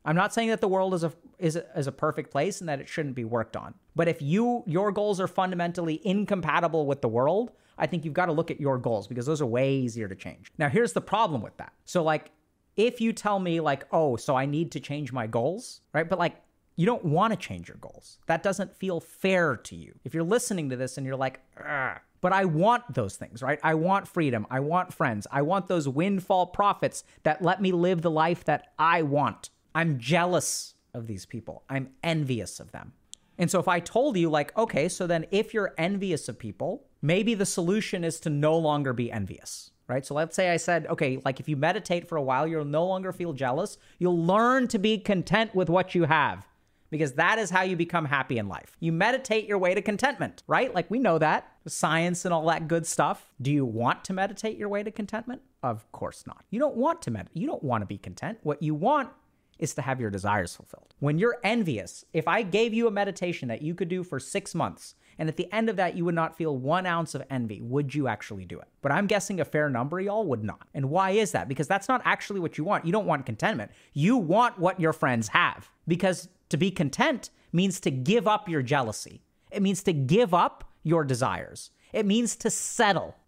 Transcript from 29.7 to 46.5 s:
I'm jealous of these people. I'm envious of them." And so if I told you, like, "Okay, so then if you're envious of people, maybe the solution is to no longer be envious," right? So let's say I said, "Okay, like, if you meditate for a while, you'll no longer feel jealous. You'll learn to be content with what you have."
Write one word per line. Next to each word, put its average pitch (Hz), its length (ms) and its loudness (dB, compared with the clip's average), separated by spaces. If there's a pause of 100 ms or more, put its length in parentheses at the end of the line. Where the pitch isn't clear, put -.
I'm 160 240 0
jealous 165 800 0 (180)
of 117 140 -10
these 98 180 -10
people. - 440 -14
I'm 135 220 -4 (120)
envious 135 560 -2
of - 140 -18
them." - 180 -14 (460)
And 175 120 2
so 185 100 2
if 175 100 0
I 175 100 4
told 226 380 2
you, 165 120 4
like, 147 280 0
"Okay, 196 320 2
so 180 180 -4
then 165 240 0
if 220 220 0
you're 208 240 -2
envious 185 500 -2
of 117 100 -8
people, 139 500 -8 (140)
maybe 196 340 2
the 190 100 0
solution 185 580 0
is 165 160 -2
to 170 100 -4
no 151 280 4
longer 147 340 2
be 120 220 -2
envious," - 580 -8 (160)
right? 135 180 -2
So - 80 -8
let's 160 220 -2
say 185 140 2
I 170 80 2
said, 165 300 0
"Okay, 135 360 0
like, 139 160 -2
if - 80 -14
you 151 80 -2
meditate 175 540 0
for 165 80 -2
a 143 60 0
while, 131 240 2
you'll 156 180 -2
no 151 200 0
longer 185 280 -2
feel 175 200 -6
jealous. 135 440 -2 (200)
You'll 170 280 2
learn 233 440 6
to 220 100 0
be 214 180 4
content 202 580 2
with 180 140 2
what 180 260 2
you 170 100 4
have." 135 420 2 (440)